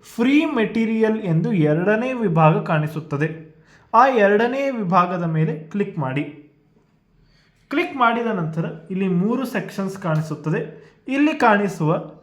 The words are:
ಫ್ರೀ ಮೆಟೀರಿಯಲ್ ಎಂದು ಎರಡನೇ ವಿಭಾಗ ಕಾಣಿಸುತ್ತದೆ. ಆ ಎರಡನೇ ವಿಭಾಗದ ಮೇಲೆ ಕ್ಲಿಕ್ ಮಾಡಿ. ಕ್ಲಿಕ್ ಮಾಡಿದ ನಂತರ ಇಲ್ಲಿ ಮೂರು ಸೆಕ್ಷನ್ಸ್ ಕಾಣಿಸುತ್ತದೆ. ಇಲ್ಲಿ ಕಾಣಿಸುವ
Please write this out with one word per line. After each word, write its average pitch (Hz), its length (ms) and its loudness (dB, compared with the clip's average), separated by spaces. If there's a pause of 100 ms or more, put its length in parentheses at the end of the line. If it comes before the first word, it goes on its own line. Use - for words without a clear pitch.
(160)
ಫ್ರೀ 277 300 4
ಮೆಟೀರಿಯಲ್ 220 800 0
ಎಂದು 180 300 0
ಎರಡನೇ 190 600 0
ವಿಭಾಗ 170 500 2
ಕಾಣಿಸುತ್ತದೆ. 151 920 -4 (380)
ಆ 240 140 8
ಎರಡನೇ 240 600 2
ವಿಭಾಗದ 185 540 0
ಮೇಲೆ 160 320 0
ಕ್ಲಿಕ್ 196 420 -6
ಮಾಡಿ. 139 460 -6 (1300)
ಕ್ಲಿಕ್ 311 260 -4
ಮಾಡಿದ 233 300 2
ನಂತರ 170 400 -2 (260)
ಇಲ್ಲಿ 190 160 -2
ಮೂರು 214 380 0
ಸೆಕ್ಷನ್ಸ್ 190 520 -6
ಕಾಣಿಸುತ್ತದೆ. 156 960 -4 (160)
ಇಲ್ಲಿ 285 260 2
ಕಾಣಿಸುವ 202 800 0 (120)